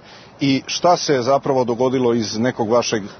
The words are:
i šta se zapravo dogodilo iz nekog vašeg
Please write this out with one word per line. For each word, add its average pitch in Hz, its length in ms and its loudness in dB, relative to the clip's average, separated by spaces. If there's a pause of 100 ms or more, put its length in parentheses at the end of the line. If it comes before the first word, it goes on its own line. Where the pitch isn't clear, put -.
(400)
i 135 260 0
šta 170 300 2
se 135 260 0
zapravo 135 420 0
dogodilo 123 500 0
iz 110 240 -4
nekog 120 320 -2
vašeg 117 320 0 (180)